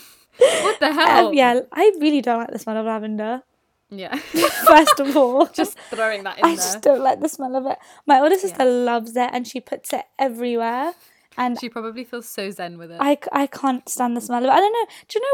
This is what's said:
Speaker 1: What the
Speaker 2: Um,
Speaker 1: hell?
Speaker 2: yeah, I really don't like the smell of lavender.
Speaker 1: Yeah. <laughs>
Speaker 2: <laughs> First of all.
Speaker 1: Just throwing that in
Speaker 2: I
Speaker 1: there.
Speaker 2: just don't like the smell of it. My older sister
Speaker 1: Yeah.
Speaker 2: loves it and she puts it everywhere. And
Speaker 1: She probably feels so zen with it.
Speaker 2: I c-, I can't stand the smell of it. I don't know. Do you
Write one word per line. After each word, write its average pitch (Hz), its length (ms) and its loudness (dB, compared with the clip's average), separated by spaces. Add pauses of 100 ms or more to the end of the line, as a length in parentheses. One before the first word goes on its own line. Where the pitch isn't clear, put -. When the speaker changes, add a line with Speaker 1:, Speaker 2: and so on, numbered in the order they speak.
(380)
Speaker 1:
What 453 420 4
the 269 80 4
Speaker 2:
Um, 311 60 0
Speaker 1:
hell? 330 400 4
Speaker 2:
yeah, 254 280 4 (100)
I 403 280 4
really 294 220 2
don't 233 180 0
like 233 120 -8
the 226 80 -8
smell 220 180 -6
of 220 80 -4
lavender. 220 580 -6 (460)
Speaker 1:
Yeah. 190 280 -10
<laughs> - 160 -12
Speaker 2:
<laughs> - 340 0
First 320 320 8
of 277 160 0
all. 269 320 4
Speaker 1:
Just 349 300 -4 (140)
throwing 220 320 -4
that 196 160 -8
in 220 60 0
Speaker 2:
I - 40 4
Speaker 1:
there. 330 60 0
Speaker 2:
just 202 260 -4
don't 269 200 4
like 269 180 0
the 302 100 -4
smell 262 260 -8
of 262 120 -4
it. - 100 -6 (300)
My 277 120 6
older 320 180 4
sister 370 260 -4
Speaker 1:
Yeah. 254 60 4 (220)
Speaker 2:
loves 233 240 -4
it 247 160 0
and 240 160 -6
she - 120 -10
puts - 340 -10
it - 120 -6 (120)
everywhere. 240 760 -4 (440)
And 247 220 -2
Speaker 1:
She 240 100 -10
probably 226 340 -10
feels 233 260 -14
so 196 220 -8
zen 175 260 -12
with 165 140 -18
it. 170 100 -10
Speaker 2:
I 285 140 0
c-, - 160 -8
I 277 160 0
can't 262 420 -6
stand 240 280 -4
the 233 40 -6
smell 240 220 -6
of - 20 -2
it. 269 60 2
I 294 80 6
don't 415 140 2
know. 466 120 -2 (220)
Do - 120 -8
you - 20 -4 (120)